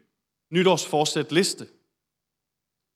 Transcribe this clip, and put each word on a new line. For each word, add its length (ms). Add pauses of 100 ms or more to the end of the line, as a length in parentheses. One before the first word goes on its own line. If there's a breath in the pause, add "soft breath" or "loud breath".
(500)
nytårsforsæt-liste. 1160 (1300)